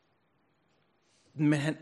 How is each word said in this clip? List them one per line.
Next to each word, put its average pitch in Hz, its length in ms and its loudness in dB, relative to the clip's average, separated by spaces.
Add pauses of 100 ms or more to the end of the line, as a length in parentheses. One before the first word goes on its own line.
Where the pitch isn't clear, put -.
(1400)
Men 147 240 2
han 147 220 -2